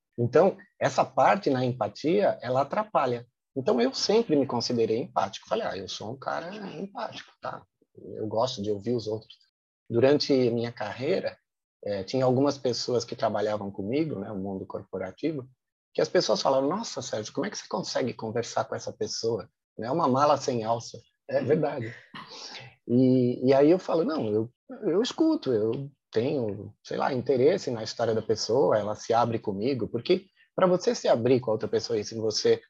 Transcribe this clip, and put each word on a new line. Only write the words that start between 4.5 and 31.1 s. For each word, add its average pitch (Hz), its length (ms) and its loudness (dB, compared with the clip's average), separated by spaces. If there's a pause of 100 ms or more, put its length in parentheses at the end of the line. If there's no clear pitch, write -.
empático. - 480 -4
Falei, 220 200 -2
"Ah, - 100 -6
eu 214 100 -10
sou 107 240 -10
um 139 60 -12
cara 156 360 -8 (240)
empático, 202 540 -12 (100)
tá? - 200 -10 (540)
Eu 110 120 -6
gosto 110 340 -2
de 107 100 -2
ouvir 104 220 -2
os 107 140 -4
outros." - 400 -8 (420)
Durante 135 440 4 (160)
minha 120 220 -2
carreira, 120 680 -4 (460)
é, 101 200 -4
tinha 131 220 0
algumas 135 320 2
pessoas 123 480 -2
que - 100 -10
trabalhavam 104 560 -2
comigo, 117 480 -4
né, 104 80 -8
no 110 80 -8
mundo 98 300 -6
corporativo, 95 840 -8 (460)
que - 80 0
as 156 80 0
pessoas 175 320 2
falavam, 135 280 2
"Nossa, 190 320 -6
Sérgio, 110 320 -8
como 143 120 -4
é 208 40 -4
que - 80 -12
você - 120 -14
consegue 131 440 -4
conversar 113 520 -4
com - 100 -8
essa 107 160 -8
pessoa? 110 580 -4 (300)
É 113 100 -6
uma 160 180 0
mala 139 300 4
sem 123 260 -2
alça." 117 340 -4 (320)
É 139 120 0
verdade. 143 520 0 (960)
E, 127 600 4
e 135 60 6
aí 143 180 8
eu 185 80 6
falo, 165 240 0
"Não, 254 240 -2
eu, 110 220 0 (340)
eu 185 180 2
escuto, 311 520 0
eu 117 360 0 (220)
tenho, 110 600 -2 (100)
sei - 140 -8
lá, - 160 0
interesse 135 580 4
na 110 120 -4
história 113 300 -2
da 107 80 0
pessoa, 120 560 2
ela 104 180 -2
se - 180 -4
abre 117 260 2
comigo", 107 480 -2
porque 170 380 0 (300)
para 185 120 4
você 180 280 2
se 233 120 -6
abrir 127 320 4